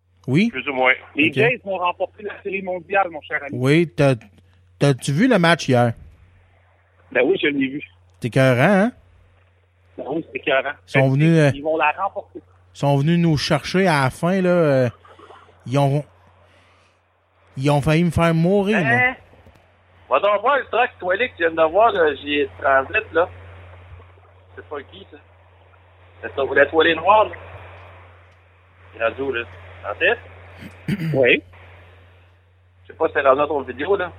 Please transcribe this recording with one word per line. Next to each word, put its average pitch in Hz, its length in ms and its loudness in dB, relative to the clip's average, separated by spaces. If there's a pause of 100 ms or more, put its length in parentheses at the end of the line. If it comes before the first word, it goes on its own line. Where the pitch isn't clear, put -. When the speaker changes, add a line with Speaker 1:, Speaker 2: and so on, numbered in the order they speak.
(280)
Speaker 1:
Oui ? 190 220 0
Speaker 2:
Plus 135 180 -8
ou 139 60 -4
moins. 127 180 2 (240)
Speaker 3:
Les 151 120 0
Speaker 1:
Ok. 147 60 -6
Speaker 3:
Jays 233 300 0
vont 190 140 -6
remporter 180 440 -6
la - 200 -14
Série 190 200 -8
mondiale, 185 480 -2
mon 156 120 -14
cher 151 200 -8
ami. 143 160 -10
Speaker 1:
Oui, 151 380 2
t'as, 139 180 2 (640)
t'as-tu 143 340 0
vu 180 140 2
le 240 120 4
match 170 300 2
hier ? 120 260 2 (1160)
Speaker 3:
Ben 127 140 0
oui, 156 180 2
je 160 60 0
l'ai 139 200 0
vu. 143 140 -8 (380)
Speaker 1:
C'est 123 80 -4
écœurant, 131 340 2 (220)
hein ? 247 80 -2 (1040)
Speaker 3:
Ben - 140 -12
oui, 156 200 -6
c'est 135 100 -12
écœurant. 135 320 -2 (160)
Speaker 1:
Ils - 20 -20
sont 135 140 2
Speaker 3:
Fait 135 40 2
Speaker 1:
venus, 143 280 2
Speaker 3:
que 160 40 4
Speaker 1:
euh, 143 140 4
Speaker 3:
ils 139 80 -12
vont 156 160 -2
la 151 140 0
remporter. - 480 -10 (340)
Speaker 1:
ils - 40 -20
sont 143 200 2
venus 165 200 2
nous 165 200 2
chercher 180 480 -2
à 151 180 2
la 127 60 0
fin, 185 320 -2
là. 180 80 2
Euh, 143 380 2 (760)
ils 123 140 -2
ont, 143 260 0 (1500)
ils 135 140 0
ont 147 100 2
failli 156 240 2
me 170 60 0
faire 170 240 0
mourir, 196 500 0
moi. 226 100 0
Speaker 2:
Hein ? 254 200 0 (960)
Va 135 100 2
donc 202 220 0
voir 269 160 2
le 233 80 -6
truck, 240 240 -2 (100)
toi, 180 160 -2
là, 240 120 -2
que - 80 -20
tu 170 120 -8
viens - 20 -2 (140)
de 160 60 2
voir, 214 220 4
là, 160 240 0
j'y 143 240 -4
ai 139 100 -4 (100)
transit, 139 540 0
là. 170 120 2 (1300)
C'est 131 140 -20
pas 143 140 -12
qui, 180 280 -20
ça ? 151 60 -20 (1040)
La 113 60 -12
to-, 135 240 -4
la 143 140 4
toilette 160 320 2
noire, 208 260 4
là. 180 100 -6 (1600)
Il - 60 -16
est 113 60 -2
rendu 117 160 -6
où, 139 100 -4
là ? 117 120 -6 (460)
En 104 40 -8
tête ? 196 240 0 (960)
Speaker 3:
Oui. 135 280 4 (1400)
Speaker 2:
Je - 100 -20
sais - 60 -16
pas 160 80 0
si 160 80 -8
c'est 151 80 0
rendu 135 160 4
dans 147 100 0
ton 147 140 -4
vidéo, 135 340 -4
là. 180 220 -6